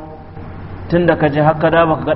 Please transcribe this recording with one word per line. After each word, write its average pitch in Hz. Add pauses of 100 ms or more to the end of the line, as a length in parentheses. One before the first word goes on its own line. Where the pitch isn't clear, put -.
(880)
tun 175
da 160
ka 156
je 147
har 156
ka 165
dawo 160
baka 127
ga 151